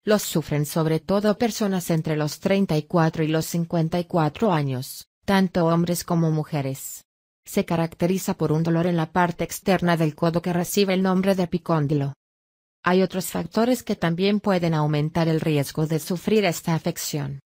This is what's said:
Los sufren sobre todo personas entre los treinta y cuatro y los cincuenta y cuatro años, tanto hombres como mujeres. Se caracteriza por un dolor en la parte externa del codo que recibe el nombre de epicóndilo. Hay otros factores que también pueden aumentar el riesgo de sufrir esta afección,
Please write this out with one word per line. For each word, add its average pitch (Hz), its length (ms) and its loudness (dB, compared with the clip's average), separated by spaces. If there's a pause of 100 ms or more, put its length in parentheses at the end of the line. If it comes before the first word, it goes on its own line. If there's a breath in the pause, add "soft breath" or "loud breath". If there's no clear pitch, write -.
Los 208 180 2
sufren 147 460 -2
sobre 160 320 0
todo 202 400 0
personas 202 500 -2
entre 160 260 0
los 151 240 -4
treinta 190 380 2
y 151 60 0
cuatro 160 400 2
y 156 40 0
los 160 200 0
cincuenta 170 520 0
y 170 60 -2
cuatro 170 460 0
años, 135 560 -4 (180)
tanto 190 400 2
hombres 170 380 0
como 165 260 0
mujeres. 147 760 -4 (400)
Se - 220 -2
caracteriza 175 720 -2
por 156 160 0
un 156 100 2
dolor 165 240 0
en 175 120 0
la 160 140 -2
parte 175 320 0
externa 175 540 0
del 156 160 0
codo 170 300 0
que 180 100 -2
recibe 190 400 0
el 185 80 0
nombre 190 320 2
de 185 100 0
epicóndilo. 147 720 0 (680)
Hay 180 180 4
otros 185 240 -2
factores 220 560 0
que 208 140 -4
también 190 440 0
pueden 175 360 0
aumentar 151 520 0
el 160 140 2
riesgo 156 460 0
de 160 100 0
sufrir 202 480 0
esta 165 300 -2
afección, 143 640 -6 (100)